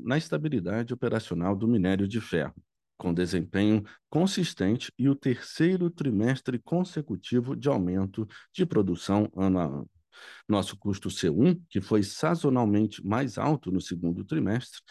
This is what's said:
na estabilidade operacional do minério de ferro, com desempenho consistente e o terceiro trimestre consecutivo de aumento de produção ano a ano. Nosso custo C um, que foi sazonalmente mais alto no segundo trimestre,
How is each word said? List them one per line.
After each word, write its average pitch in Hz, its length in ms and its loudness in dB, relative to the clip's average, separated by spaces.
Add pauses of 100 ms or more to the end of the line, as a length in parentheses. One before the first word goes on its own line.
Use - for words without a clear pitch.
na 135 140 0
estabilidade 123 760 -4
operacional 101 640 -2
do 110 100 -2
minério 98 400 2
de 110 140 -4
ferro, 78 420 -4 (360)
com 87 160 -2
desempenho 95 680 2 (280)
consistente 156 880 0
e 127 100 2
o 139 60 4
terceiro 170 760 0
trimestre 127 680 0
consecutivo 123 960 -2
de 127 140 0
aumento 95 580 0 (240)
de 180 140 0
produção 98 680 2
ano 92 240 2
a 85 60 0
ano. 69 260 -6 (580)
Nosso 101 280 0
custo 98 360 -4
C 85 180 0
um, 135 240 4 (140)
que 104 120 -2
foi 104 220 2
sazonalmente 117 1040 0
mais 110 320 -2
alto 127 320 -2
no 87 100 0
segundo 87 440 -4
trimestre, 120 560 -4 (100)